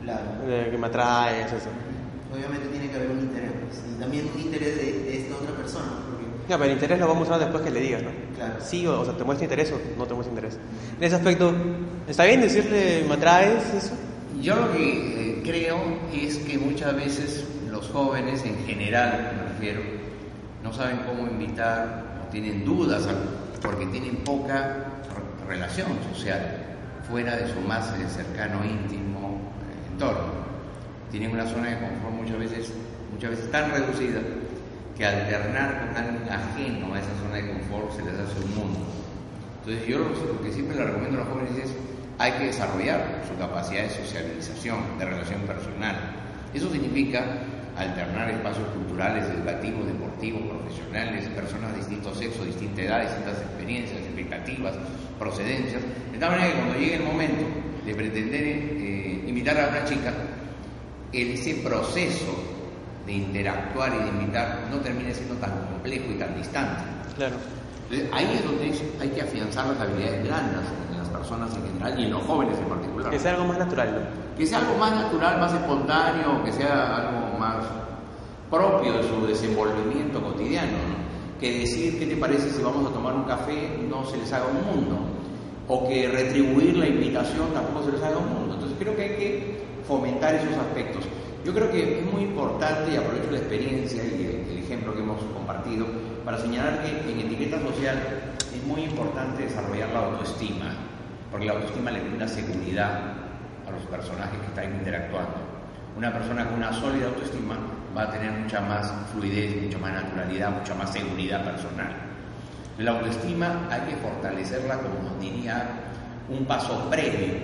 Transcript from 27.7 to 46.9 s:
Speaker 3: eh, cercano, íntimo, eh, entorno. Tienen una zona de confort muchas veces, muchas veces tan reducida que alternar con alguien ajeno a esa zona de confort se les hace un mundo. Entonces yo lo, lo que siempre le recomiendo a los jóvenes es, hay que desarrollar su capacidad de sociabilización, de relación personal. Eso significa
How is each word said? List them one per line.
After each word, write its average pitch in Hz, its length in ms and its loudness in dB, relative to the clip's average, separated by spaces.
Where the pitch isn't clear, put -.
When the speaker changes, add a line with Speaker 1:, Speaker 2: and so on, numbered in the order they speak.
Speaker 3:
eh, 90 100 -2
cercano, 104 560 -2
íntimo, 101 840 -4
eh, - 300 -8
entorno. - 500 0
Tienen 110 200 -2
una 113 140 0
zona 117 240 0
de 117 80 -2
confort 113 380 -4
muchas 113 240 -2
veces, 113 320 -4
muchas 110 200 -4
veces 110 200 -4
tan 151 180 4
reducida 127 520 2
que 107 80 2
alternar 104 840 2
con 117 100 -4
alguien 117 340 -2
ajeno 101 640 -2
a 98 40 0
esa 101 100 -4
zona 101 140 -2
de 104 160 -2
confort 104 460 -2
se 104 60 -4
les 90 100 -2
hace 101 320 -2
un 101 100 -2
mundo. 101 240 0
Entonces 113 280 -4
yo 131 120 2
lo, 165 100 4
lo - 320 -2
que 107 120 -4
siempre 143 240 -2
le 123 80 2
recomiendo 131 360 0
a 117 40 -2
los 127 80 -4
jóvenes 127 180 -2
es, 135 60 -4
hay 123 160 4
que 139 120 0
desarrollar 98 840 0
su 90 100 -6
capacidad 90 460 -2
de 107 60 -2
sociabilización, - 880 -6
de 95 60 -2
relación 92 360 -4
personal. 98 540 -4
Eso 165 180 -2
significa 127 540 2